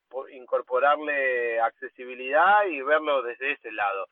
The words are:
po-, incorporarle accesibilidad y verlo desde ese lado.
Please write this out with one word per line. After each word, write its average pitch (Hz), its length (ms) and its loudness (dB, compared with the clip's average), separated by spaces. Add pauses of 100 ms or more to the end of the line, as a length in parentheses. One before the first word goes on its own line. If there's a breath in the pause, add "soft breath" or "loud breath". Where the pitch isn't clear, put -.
po-, 131 220 -12
incorporarle 131 1300 0
accesibilidad 131 1080 2
y 147 140 -6
verlo 147 420 0
desde 123 300 -4
ese 123 180 -12
lado. 98 400 -4